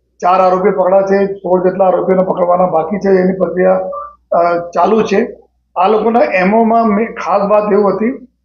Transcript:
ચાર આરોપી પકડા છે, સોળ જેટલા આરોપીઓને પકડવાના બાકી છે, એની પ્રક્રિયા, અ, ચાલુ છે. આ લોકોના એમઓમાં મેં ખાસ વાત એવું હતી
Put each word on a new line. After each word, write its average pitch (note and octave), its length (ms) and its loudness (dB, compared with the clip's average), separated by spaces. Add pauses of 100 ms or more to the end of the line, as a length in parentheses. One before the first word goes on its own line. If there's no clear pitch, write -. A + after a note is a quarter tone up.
(200)
ચાર F#3 200 0
આરોપી F#3 300 2
પકડા F#3 320 2
છે, G3 240 0
સોળ F3+ 360 -2
જેટલા F#3 240 0
આરોપીઓને F3+ 360 0
પકડવાના F3+ 440 0
બાકી E3+ 320 -2
છે, G3 220 2
એની F#3 120 2
પ્રક્રિયા, F#3 480 0 (520)
અ, E3+ 260 2 (160)
ચાલુ G3 280 2
છે. G3+ 340 -2 (400)
આ F#3 120 2
લોકોના A3 320 2
એમઓમાં A3+ 680 2
મેં G#3+ 200 0
ખાસ G3 440 -4
વાત G#3 220 2
એવું G3 220 2
હતી A3 320 -6 (180)